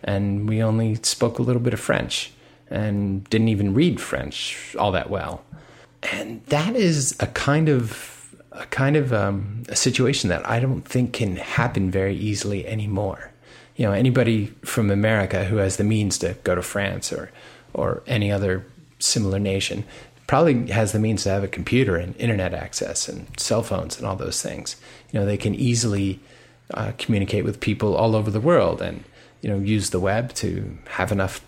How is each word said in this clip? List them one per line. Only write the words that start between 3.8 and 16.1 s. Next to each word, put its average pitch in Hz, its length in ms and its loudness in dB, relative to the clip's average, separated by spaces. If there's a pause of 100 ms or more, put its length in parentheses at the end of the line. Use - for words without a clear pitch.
French - 760 -8
all 101 140 2
that - 180 -2
well. 78 340 -6 (680)
And - 340 -8
that 165 300 0
is 160 440 2
a - 80 0
kind 156 400 2
of, - 680 -2 (160)
a - 140 -12
kind 139 300 2
of, 135 160 2
um, 101 560 0
a - 80 -4
situation 117 540 2
that - 180 -2
I 117 120 2
don't 131 220 0
think 123 300 0
can 95 240 -2
happen 98 540 0
very 95 260 0
easily 104 500 -2
anymore. 104 640 -4 (440)
You 113 120 0
know, 101 60 4
anybody 113 540 4 (180)
from 107 260 2
America 101 540 2
who 104 120 0
has 95 200 2
the 104 80 0
means 104 340 2